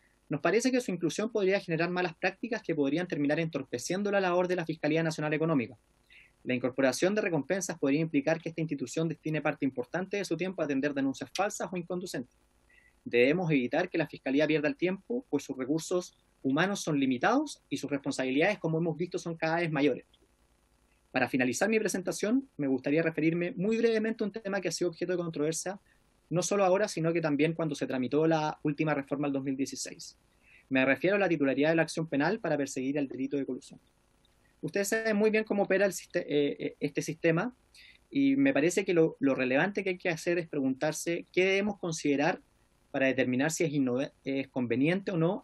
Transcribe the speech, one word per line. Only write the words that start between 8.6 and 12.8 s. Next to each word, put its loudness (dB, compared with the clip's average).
institución -2
destine -4
parte -2
importante -4
de -2
su -4
tiempo -4
a 0
atender 0
denuncias -4
falsas -2
o -6
inconducentes. -8